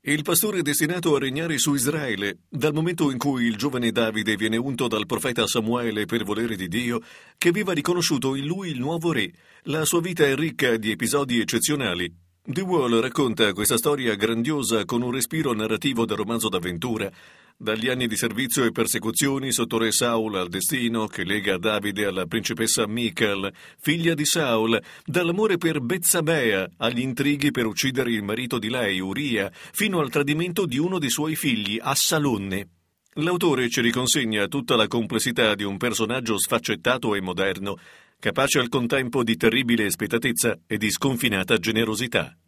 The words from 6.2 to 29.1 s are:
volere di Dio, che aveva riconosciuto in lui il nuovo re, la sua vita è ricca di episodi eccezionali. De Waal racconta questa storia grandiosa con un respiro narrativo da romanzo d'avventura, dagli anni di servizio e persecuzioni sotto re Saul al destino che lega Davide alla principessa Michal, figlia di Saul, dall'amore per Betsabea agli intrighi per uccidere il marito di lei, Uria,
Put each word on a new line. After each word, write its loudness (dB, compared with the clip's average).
volere -2
di -4
Dio, -2
che 4
aveva -2
riconosciuto 0
in -4
lui -6
il -6
nuovo -2
re, -2
la -2
sua 2
vita 2
è 4
ricca 0
di -2
episodi 0
eccezionali. 0
De -4
Waal 2
racconta 2
questa 2
storia 0
grandiosa 0
con -2
un -2
respiro -2
narrativo 0
da -2
romanzo -2
d'avventura, -2
dagli -2
anni 0
di -2
servizio 0
e 4
persecuzioni 0
sotto 0
re 2
Saul 0
al -2
destino -2
che -8
lega 0
Davide 0
alla -2
principessa -2
Michal, -2
figlia 0
di -2
Saul, 2
dall'amore 0
per 0
Betsabea 2
agli 0
intrighi 0
per 0
uccidere -2
il 0
marito -2
di -4
lei, 0
Uria, -2